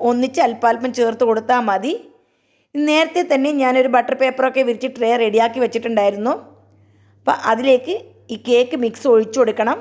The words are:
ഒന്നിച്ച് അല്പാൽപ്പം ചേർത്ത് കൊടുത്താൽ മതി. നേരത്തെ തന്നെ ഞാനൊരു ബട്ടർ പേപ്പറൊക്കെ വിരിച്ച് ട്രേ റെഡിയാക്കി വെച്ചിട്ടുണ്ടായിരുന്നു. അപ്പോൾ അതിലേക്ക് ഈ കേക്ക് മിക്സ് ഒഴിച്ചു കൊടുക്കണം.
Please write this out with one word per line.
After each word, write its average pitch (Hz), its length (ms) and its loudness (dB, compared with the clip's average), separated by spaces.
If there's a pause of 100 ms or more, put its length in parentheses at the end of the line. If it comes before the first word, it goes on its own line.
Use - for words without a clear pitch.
(100)
ഒന്നിച്ച് 262 360 0
അല്പാൽപ്പം 233 540 -2
ചേർത്ത് 233 300 0
കൊടുത്താൽ 220 420 0
മതി. 202 200 -2 (960)
നേരത്തെ 320 460 0
തന്നെ 277 180 0 (120)
ഞാനൊരു 254 340 2
ബട്ടർ 254 240 0
പേപ്പറൊക്കെ 262 480 0
വിരിച്ച് 254 260 -6
ട്രേ 233 160 0 (120)
റെഡിയാക്കി 226 420 0
വെച്ചിട്ടുണ്ടായിരുന്നു. 220 720 -2 (800)
അപ്പോൾ - 180 0 (160)
അതിലേക്ക് 254 440 2 (380)
ഈ 214 40 -12 (100)
കേക്ക് 247 280 2 (100)
മിക്സ് 226 200 -6 (100)
ഒഴിച്ചു 220 260 0
കൊടുക്കണം. 220 380 0